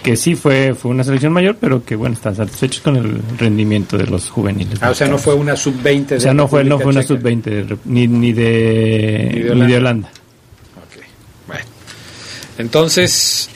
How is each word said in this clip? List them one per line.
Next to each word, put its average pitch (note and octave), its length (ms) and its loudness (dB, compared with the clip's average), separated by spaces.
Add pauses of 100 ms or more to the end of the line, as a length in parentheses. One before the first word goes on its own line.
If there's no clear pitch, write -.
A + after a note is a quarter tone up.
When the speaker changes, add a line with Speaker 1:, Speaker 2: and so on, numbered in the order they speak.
Speaker 1:
que A#2+ 120 2
sí E3+ 200 0
fue, C3+ 400 2
fue A#2+ 160 -4
una C3 120 0
selección C#3 300 0
mayor, F#3 260 2
pero C3 240 0
que, A#2 120 -6
bueno, A#2 180 -4
están A2 220 -4
satisfechos A2+ 480 -4
con C#3 140 2
el A2+ 220 -2 (200)
rendimiento G#2+ 580 0
de E2+ 80 0
los F#2+ 240 -4
juveniles G2+ 500 -4
Speaker 2:
Ah, B2 120 0
o - 20 -2
sea, C#3+ 140 0
no C#3 60 0
Speaker 1:
mexicanos. C#3 100 -2
Speaker 2:
fue D3 100 2
una C#3+ 220 0
sub-veinte C#3 640 0
Speaker 1:
O - 20 -2
sea, C3 140 2
Speaker 2:
de - 40 4
Speaker 1:
no D3 100 4
fue, C#3+ 160 2
no C#3 140 2
Speaker 2:
República C3+ 60 -2
Speaker 1:
fue C#3 80 2
una C3+ 100 2
Speaker 2:
Checa. D3 140 -2
Speaker 1:
sub-veinte A#2 340 -2
de G#2 140 -2
Rep-, G#2 220 -8
ni, B2 220 2
ni A#2+ 240 2
de, A2 1040 2
Speaker 2:
Ni A#2+ 80 -2
de A#2 140 0
Speaker 1:
ni B2 60 6 (100)
de B2 60 4
Speaker 2:
Holanda. - 20 -
Speaker 1:
Holanda. A#2+ 300 0 (680)
Speaker 2:
Ok, - 260 -20 (440)
bueno. - 160 -12 (960)
Entonces, D#3 1000 0